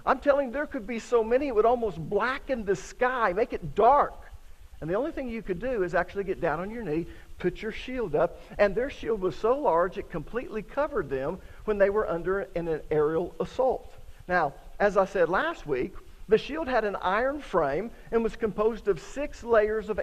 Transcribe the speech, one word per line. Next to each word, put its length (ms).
I'm 140
telling 260
you, 60
there 140
could 200
be 140
so 240
many, 240
it 80
would 100
almost 320
blacken 680
the 120
sky, 560
make 200
it 220
dark. 400
And 80
the 60
only 160
thing 180
you 140
could 180
do 220
is 140
actually 280
get 160
down 200
on 100
your 140
knee, 220
put 220
your 100
shield 420
up, 260
and 180
their 140
shield 300
was 140
so 240
large 400
it 100
completely 540
covered 480
them 280
when 140
they 120
were 180
under 340
an, 140
an 120
aerial 480
assault. 520
Now, 240
as 180
I 80
said 240
last 380
week, 280
the 120
shield 300
had 160
an 180
iron 360
frame 520
and 120
was 120
composed 540
of 100
six 460
layers 460
of 120